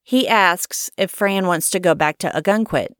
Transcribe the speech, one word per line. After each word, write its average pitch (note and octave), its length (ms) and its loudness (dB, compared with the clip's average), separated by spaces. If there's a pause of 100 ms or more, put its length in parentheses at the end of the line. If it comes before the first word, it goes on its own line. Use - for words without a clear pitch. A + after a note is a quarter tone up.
He B3+ 260 0
asks F#3+ 680 0
if F#3+ 140 -2
Fran G3 340 0
wants E3+ 260 0
to F#3+ 80 0
go F3 140 4
back D3+ 260 0
to E3 100 -4
Ogunquit G3 580 0 (120)